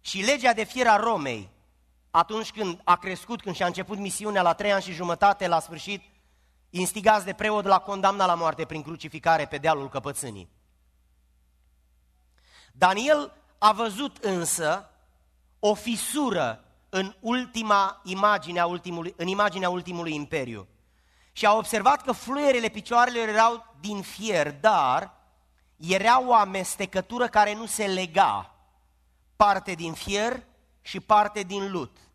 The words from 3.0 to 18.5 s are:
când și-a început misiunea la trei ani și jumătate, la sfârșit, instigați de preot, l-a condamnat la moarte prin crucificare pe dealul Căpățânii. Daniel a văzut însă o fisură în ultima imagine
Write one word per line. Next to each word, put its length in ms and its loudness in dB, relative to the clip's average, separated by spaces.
când 120 -8
și-a 120 -2
început 320 -6
misiunea 440 -2
la 100 4
trei 200 0
ani 100 0
și 100 -10
jumătate, 540 2
la 140 2
sfârșit, 420 -10
instigați 540 0
de 100 -8
preot, 300 -2
l-a 140 4
condamnat 480 0
la 80 4
moarte 300 -2
prin 180 -10
crucificare 640 -2
pe 120 -10
dealul 300 0
Căpățânii. 600 -8
Daniel 600 2
a 140 6
văzut 440 -4
însă 760 -2
o 160 2
fisură 880 -4
în 320 -4
ultima 840 0
imagine 540 0